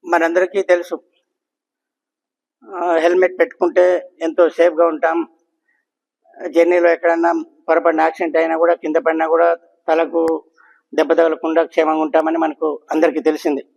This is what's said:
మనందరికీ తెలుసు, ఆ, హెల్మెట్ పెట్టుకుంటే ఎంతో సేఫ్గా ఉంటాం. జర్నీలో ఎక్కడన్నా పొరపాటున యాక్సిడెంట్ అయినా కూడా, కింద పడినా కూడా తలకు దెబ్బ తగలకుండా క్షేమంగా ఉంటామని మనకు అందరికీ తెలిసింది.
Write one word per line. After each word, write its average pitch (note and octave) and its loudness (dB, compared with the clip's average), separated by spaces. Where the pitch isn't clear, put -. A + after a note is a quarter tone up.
మనందరికీ F3 0
తెలుసు, F3 -2
ఆ, F3 -2
హెల్మెట్ F3+ 0
పెట్టుకుంటే F3+ 0
ఎంతో E3 0
సేఫ్గా E3+ 2
ఉంటాం. E3 -2
జర్నీలో E3+ 4
ఎక్కడన్నా E3+ 0
పొరపాటున D#3+ 2
యాక్సిడెంట్ D#3+ -2
అయినా E3 0
కూడా, E3+ 2
కింద D#3 -4
పడినా D#3+ 0
కూడా E3 2
తలకు E3 -2
దెబ్బ C#3+ 0
తగలకుండా E3 2
క్షేమంగా D#3 0
ఉంటామని D#3+ 0
మనకు D#3 -4
అందరికీ D#3 0
తెలిసింది. D3+ -2